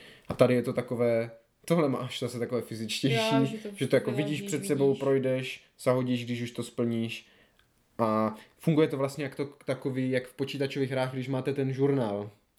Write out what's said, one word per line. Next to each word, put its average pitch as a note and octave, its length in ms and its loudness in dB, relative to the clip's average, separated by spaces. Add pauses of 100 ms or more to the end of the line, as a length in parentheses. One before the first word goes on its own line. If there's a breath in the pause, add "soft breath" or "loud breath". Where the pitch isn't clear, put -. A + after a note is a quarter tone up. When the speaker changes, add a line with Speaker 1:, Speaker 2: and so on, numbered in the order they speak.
(280 loud breath)
Speaker 1:
A - 60 -6
tady B2 200 6
je B2 80 4
to B2 120 -4
takové, A#2 580 0 (340)
tohle E3 240 4
máš A#2+ 300 -4
zase A2+ 200 -6
takové A#2 220 -2
fyzičtější, C#3+ 720 0
Speaker 2:
Jo, - 100 4
že - 120 -4
to - 180 -10
Speaker 1:
že C3+ 120 -2
to C#3 80 4
jako B2+ 160 2
Speaker 2:
vyložíš, D3 300 -2
Speaker 1:
vidíš G3+ 60 -8
před C#3+ 180 -4
sebou, C#3 220 2
Speaker 2:
vidíš. C3+ 120 2
Speaker 1:
projdeš, C3 640 0 (160)
zahodíš, B2+ 460 2
když A#2+ 160 -4
už A#2+ 100 -6
to A#2+ 120 -6
splníš. A#2 640 -2 (720 soft breath)
A A2 380 2 (220 loud breath)
funguje D#3 300 4
to D3+ 100 -4
vlastně C3+ 260 -4
jak B2+ 120 -8
to, C#3+ 100 -4 (200)
takový, C3 460 -2
jak B2+ 160 0
v - 60 -20
počítačových C3+ 580 -2
hrách, C3 220 0
když B2+ 140 -4
máte C3+ 260 0
ten C3+ 200 0
žurnál. A#2+ 560 2 (280)